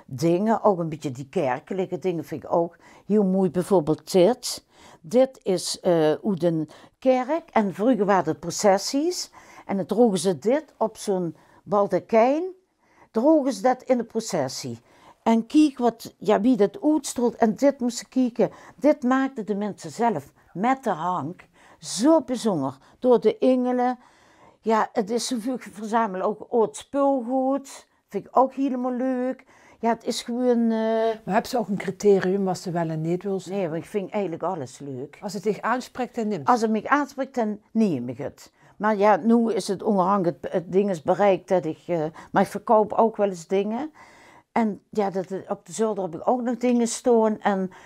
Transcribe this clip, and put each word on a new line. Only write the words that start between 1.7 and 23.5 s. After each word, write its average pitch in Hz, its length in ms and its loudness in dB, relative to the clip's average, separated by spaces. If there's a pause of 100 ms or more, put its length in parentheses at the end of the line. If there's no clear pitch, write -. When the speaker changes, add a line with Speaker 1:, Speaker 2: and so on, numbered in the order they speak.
Speaker 1:
dingen 170 260 -4
vind 139 180 -10
ik - 100 -8
ook 170 240 -2 (280)
heel 208 180 2
mooi. 185 280 2
Bijvoorbeeld 165 600 0
dit. 196 540 2 (360)
Dit 254 420 0
is, - 360 -2
eh, 160 320 4 (100)
hoe 202 140 0
de 160 320 0 (320)
kerk, 262 520 0
en 202 220 0
vroeger 208 320 2
waren 185 240 2
het 151 100 -4
processies. 214 920 0 (340)
En 196 120 -4
dan 170 80 -2
droegen 202 340 2
ze 170 200 0
dit 277 380 -2
op 220 200 -4
zo'n 180 380 -4 (280)
baldakijn, 220 800 2 (680)
droegen 269 420 4
ze 190 80 -10
dat 254 220 0
in 254 140 0
de 226 60 -4
processie. 135 760 -6 (440)
En 226 220 2
kijk 302 320 2
wat, 233 400 -2
ja, 294 240 2
wie 254 160 4
dat 202 240 0
uitstraalt. 254 540 0
En 220 200 0
dit 277 240 2
moest 233 180 -4
ze - 120 -14
kijken. 240 420 0 (240)
Dit 294 280 2
maakten 262 420 0
de 208 100 -4
mensen 196 360 -8
zelf, 214 400 -4 (220)
met 254 300 -2
de 233 60 -2
hank. 170 520 -4 (380)
Zo 277 420 2
bijzonder. 180 560 -4 (220)
Door 247 200 6
de 214 180 2
engelen. 247 600 0 (640)